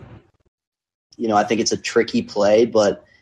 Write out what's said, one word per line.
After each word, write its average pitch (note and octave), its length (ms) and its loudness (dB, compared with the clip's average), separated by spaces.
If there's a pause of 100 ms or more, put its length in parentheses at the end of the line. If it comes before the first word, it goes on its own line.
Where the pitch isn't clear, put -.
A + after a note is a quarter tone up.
(1160)
you A#2 140 -6
know, G#2+ 80 2
I G#2+ 80 2
think A2 160 -2
it's G#2+ 100 -2
a G#2 60 -4
tricky A#2 460 -2
play, G#2+ 420 2
but G#2+ 400 -2 (160)